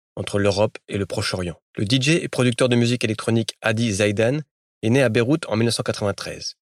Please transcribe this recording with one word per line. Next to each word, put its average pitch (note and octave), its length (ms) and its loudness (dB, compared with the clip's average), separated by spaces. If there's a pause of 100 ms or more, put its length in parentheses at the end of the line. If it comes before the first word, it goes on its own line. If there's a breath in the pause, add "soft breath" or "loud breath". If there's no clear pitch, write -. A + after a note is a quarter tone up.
(140)
entre - 240 -4
l'Europe G2+ 380 2 (120)
et G2+ 100 -4
le G2 80 -2
Proche-Orient. F2+ 520 -6 (200)
Le A2 80 -2
D C3 120 2
J C3 180 2
et D3 120 -4
producteur B2 400 2
de A#2+ 80 2
musique A#2+ 280 2
électronique A2+ 580 -2
Hadi A2 320 0
Zaidan A2 460 2 (420)
est A2 80 2
né C3+ 120 4
à B2 60 4
Beyrouth A#2+ 400 2
en G#2 80 -2
mille A#2 100 2
neuf A2+ 100 0
cent - 80 -6
quatre-vingt-treize. - 760 -6